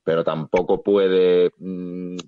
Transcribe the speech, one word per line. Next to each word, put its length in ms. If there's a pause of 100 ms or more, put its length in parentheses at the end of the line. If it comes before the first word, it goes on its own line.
pero 180
tampoco 600
puede, 760
mm, 580 (120)